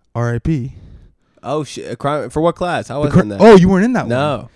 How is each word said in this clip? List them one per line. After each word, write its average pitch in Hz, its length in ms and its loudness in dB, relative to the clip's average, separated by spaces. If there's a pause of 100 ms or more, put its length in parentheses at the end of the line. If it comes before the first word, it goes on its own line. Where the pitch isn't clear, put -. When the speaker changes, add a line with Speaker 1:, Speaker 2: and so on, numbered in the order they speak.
(140)
Speaker 1:
R 120 220 -4
I 117 40 -6
P. 131 340 -6 (680)
Speaker 2:
Oh, 143 220 -8
shit. 78 280 -14
A 120 40 -12
crime, 139 340 -6
for 151 120 -4
what 165 140 0
class? 160 340 -6
I - 60 -10
Speaker 1:
The 143 40 -8
Speaker 2:
wasn't 147 140 -4
Speaker 1:
cri-, 180 100 6
Speaker 2:
in 107 60 -4
that. 104 120 -2
Speaker 1:
oh, 220 140 10
you 185 140 6
weren't 190 160 2
in 254 80 -2
that 185 100 -2
one. 113 60 -8
Speaker 2:
No. 131 460 -4